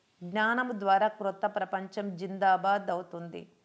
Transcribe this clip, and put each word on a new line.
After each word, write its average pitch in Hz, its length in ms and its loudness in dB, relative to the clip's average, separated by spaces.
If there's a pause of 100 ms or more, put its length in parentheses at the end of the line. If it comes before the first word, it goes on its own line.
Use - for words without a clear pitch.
(240)
జ్ఞానం 220 560 0
ద్వారా 196 280 6
క్రొత్త 196 380 -4
ప్రపంచం 190 720 -4
జిందాబాద్ 190 720 2
అవుతుంది. 170 640 -8 (140)